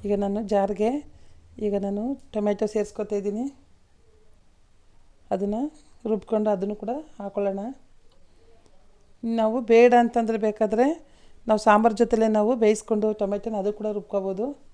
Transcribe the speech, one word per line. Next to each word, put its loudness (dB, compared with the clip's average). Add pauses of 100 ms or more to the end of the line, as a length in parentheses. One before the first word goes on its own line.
ಈಗ 0
ನಾನು -2 (120)
ಜಾರ್ಗೆ, 0 (760)
ಈಗ -2 (120)
ನಾನು -4 (320)
ಟೊಮೆಟೊ 0
ಸೇರಿಸ್ಕೊತಾ -4
ಇದ್ದೀನಿ. -4 (1900)
ಅದನ್ನು -4 (500)
ರುಬ್ಕೊಂಡು -2
ಅದನ್ನು -6
ಕೂಡ -6 (260)
ಹಾಕೊಳ್ಳೋಣ. -4 (1800)
ನಾವು 0 (120)
ಬೇಡ 8 (120)
ಅಂತಂದರೆ 0
ಬೇಕಾದರೆ 0 (640)
ನಾವು 2
ಸಾಂಬಾರು 4
ಜೊತೆಲೇ 2
ನಾವು 2 (140)
ಬೇಯಿಸ್ಕೊಂಡು 0 (100)
ಟೊಮೆಟೊನ -4
ಅದು -2
ಕೂಡ -6 (100)
ರುಬ್ಕೋಬೋದು. -4 (260)